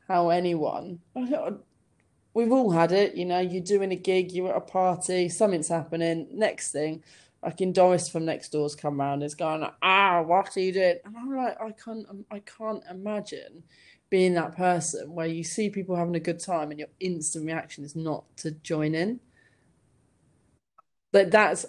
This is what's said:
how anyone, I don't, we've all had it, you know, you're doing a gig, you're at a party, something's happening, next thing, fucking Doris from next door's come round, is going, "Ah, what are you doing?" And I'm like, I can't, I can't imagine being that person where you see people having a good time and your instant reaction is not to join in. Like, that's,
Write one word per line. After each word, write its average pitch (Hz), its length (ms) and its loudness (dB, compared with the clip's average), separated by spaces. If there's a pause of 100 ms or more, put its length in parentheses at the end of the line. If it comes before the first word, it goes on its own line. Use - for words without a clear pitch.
how 175 240 2
anyone, 175 680 -2 (160)
I 254 120 -4
don't, 208 320 -4 (720)
we've 233 180 2
all 254 180 4
had 165 220 4
it, 196 240 4
you 180 80 -4
know, 180 160 0
you're 180 220 -2
doing 196 300 0
a 185 40 -2
gig, 185 360 0
you're 185 180 -2
at - 60 -2
a 196 40 0
party, 185 680 0
something's 175 400 0
happening, 165 640 -2
next - 400 -2
thing, 156 300 -4 (400)
fucking 185 300 -2
Doris 180 360 4
from 160 160 -4
next - 260 -6
door's 147 260 -2
come 147 240 -4
round, 139 220 -2
is 147 120 -6
going, 156 300 -4 (180)
"Ah, 190 400 6
what 175 340 2
are 196 40 0
you 185 120 0
doing?" 180 320 4
And 208 120 -18
I'm 262 200 -8
like, 254 240 -4
I 220 120 -10
can't, 220 340 -12 (240)
I 208 100 -12
can't 220 500 -10
imagine 196 720 -10 (480)
being 185 240 6
that 170 220 0
person 180 580 0
where 165 120 -4
you 165 180 -4
see 208 260 -2
people 190 260 -4
having 175 200 0
a 165 40 0
good 170 200 -4
time 156 300 -2
and 147 100 -10
your 147 80 -10 (120)
instant 165 460 -4
reaction 160 380 -6
is 147 100 -14
not 160 300 -4 (140)
to 165 140 -6
join 156 420 -2
in. 202 260 -2 (1900)
Like, 196 180 6
that's, 202 380 4